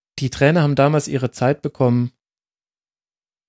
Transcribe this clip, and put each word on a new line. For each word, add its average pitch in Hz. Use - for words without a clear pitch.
die 135
Trainer 156
haben 143
damals 147
ihre 131
Zeit 131
bekommen, 123